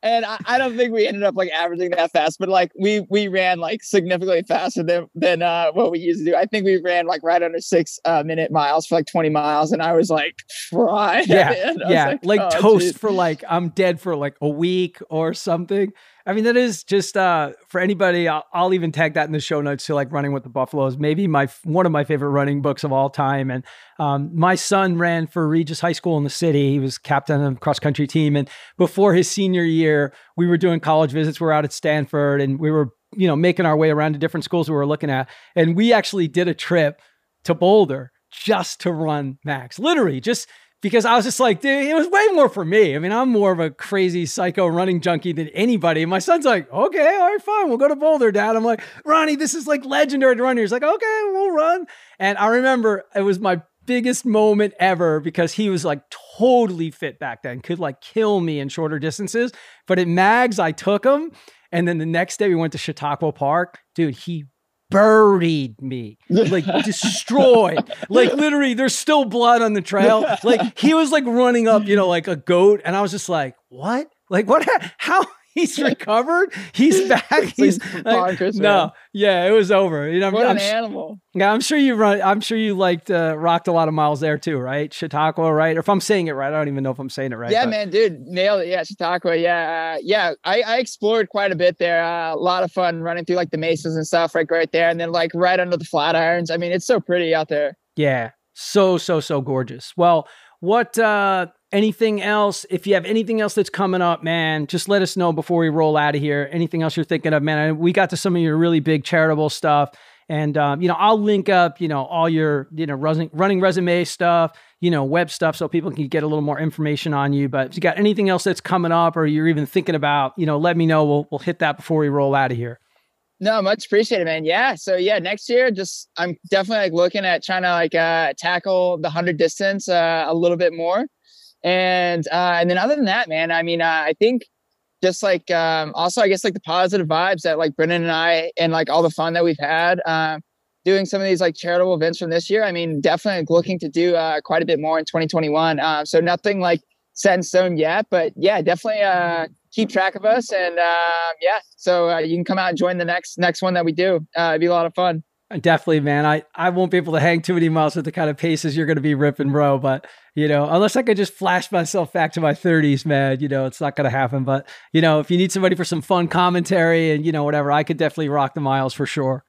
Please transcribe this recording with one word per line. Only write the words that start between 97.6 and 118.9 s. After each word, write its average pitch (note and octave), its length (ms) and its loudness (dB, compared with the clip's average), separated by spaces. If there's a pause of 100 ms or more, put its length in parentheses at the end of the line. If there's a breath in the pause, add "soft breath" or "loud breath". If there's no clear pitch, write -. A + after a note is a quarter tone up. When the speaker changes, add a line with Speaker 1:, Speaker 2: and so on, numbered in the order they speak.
Speaker 2:
Yeah, C3 360 -2 (220)
so, F#3+ 440 2
so, D#3+ 220 -2
so C#3+ 220 -4
gorgeous. B2+ 560 -6
Well, E3+ 300 4 (320 loud breath)
what, A3 400 -2
uh, G3+ 480 0 (240)
anything G#3+ 500 0
else? G#3 480 -2
If F3+ 160 -4
you G3 100 2
have F3 100 0
anything A3 360 -2
else G#3 120 -2
that's G#3 160 0
coming F#3 320 -2
up, E3+ 220 0
man, D#3+ 440 -2
just F3+ 220 -6
let G3+ 120 4
us - 140 -2
know F3 160 0
before E3 280 -2
we E3 100 2
roll D3+ 280 2
out D3 180 0
of C#3 60 -2
here. C#3+ 300 -2
Anything E3 300 -2
else D#3+ 160 -2
you're E3 60 -2
thinking D#3 300 -2
of, D3 100 2
man? D#3 140 0
I, D#3 140 0
we E3+ 220 0
got F#3+ 160 2
to E3+ 80 -6
some F#3 180 0
of E3+ 60 2
your D#3 160 0
really E3 220 2
big D3+ 240 0
charitable D#3 460 2
stuff, D3 420 0 (360 soft breath)
and, D3+ 300 -2
um, C#3+ 240 0
you F3+ 60 0
know, E3+ 80 0
I'll G#3+ 240 2
link G#3 300 0
up, F3 320 2
you E3+ 60 -4
know, C#3 180 -2
all E3 240 0
your, D3+ 460 0
you D#3+ 100 -4
know, D3 100 -6
running, D#3 380 -2
running F#3 280 0
resume F3 420 2
stuff, E3+ 480 0 (280 soft breath)
you F3 120 0
know, D3 120 0
web D#3 280 -2
stuff, D#3+ 240 -2
so D#3+ 120 -6
people D3+ 240 -4
can D3 160 -6
get D3+ 160 -2
a D3+ 40 -2
little D3+ 140 -2
more C#3+ 180 -4
information D3+ 540 -4
on C#3 200 0
you. C#3 160 0
But C3 200 -2
if - 60 -14
you E3 60 -6
got E3+ 160 0
anything G3+ 320 2
else F3+ 140 0
that's F#3 180 -2
coming F3 300 -2